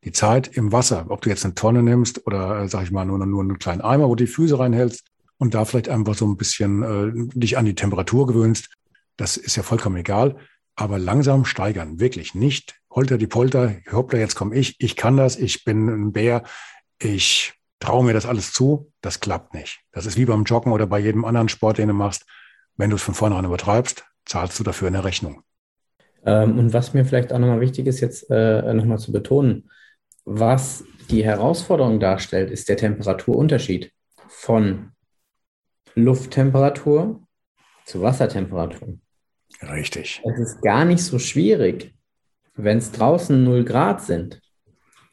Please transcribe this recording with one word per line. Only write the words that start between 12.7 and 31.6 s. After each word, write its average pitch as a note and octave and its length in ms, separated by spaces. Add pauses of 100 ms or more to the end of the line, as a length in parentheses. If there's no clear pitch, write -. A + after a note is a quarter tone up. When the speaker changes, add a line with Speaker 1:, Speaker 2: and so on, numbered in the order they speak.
Speaker 1:
holter C3 260
die G#2+ 100
Polter, B2 480 (160)
„Hoppla, B2 280
jetzt G#2+ 160
komm G2+ 180
ich, C3 260
ich A#2 160
kann C3 220
das, C3+ 200
ich - 260
bin A2 240
ein G#2 240
Bär, A#2 320 (560)
ich - 540 (260)
traue B2 260
mir A#2 80
das G#2+ 120
alles A2+ 280
zu“, C#3+ 380 (100)
das - 180
klappt - 340
nicht. - 280 (100)
Das - 140
ist G2+ 120
wie B2+ 80
beim G#2+ 180
Joggen A#2 280
oder G#2+ 160
bei G2+ 120
jedem G#2+ 260
anderen A2+ 240
Sport, G#2+ 280
den G#2+ 120
du G2+ 40
machst. G2+ 320 (500)
Wenn G#2 140
du G#2 60
es F#2+ 80
von - 100
vornherein G2 320
übertreibst, G2+ 600 (200)
zahlst F2+ 340
du A2 40
dafür G2 240
eine F#2 160
Rechnung. F2+ 400 (840)
Speaker 2:
Ähm, G#2+ 320
und A#2 160
was B2 200
mir C3 120
vielleicht B2+ 280
auch B2 60
nochmal A#2+ 220
wichtig C3 260
ist, C3 120
jetzt, - 320
äh, A2 420
nochmal A2 260
zu A2 120
betonen, B2+ 580 (560)
was A2+ 600 (260)
die A2 140
Herausforderung A#2+ 720